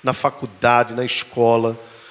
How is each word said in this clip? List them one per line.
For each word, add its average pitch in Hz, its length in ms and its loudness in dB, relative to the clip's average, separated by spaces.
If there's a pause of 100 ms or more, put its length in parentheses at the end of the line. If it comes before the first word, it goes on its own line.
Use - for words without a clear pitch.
na 131 100 -2
faculdade, 120 800 0
na 123 140 -4
escola, 117 720 0 (320)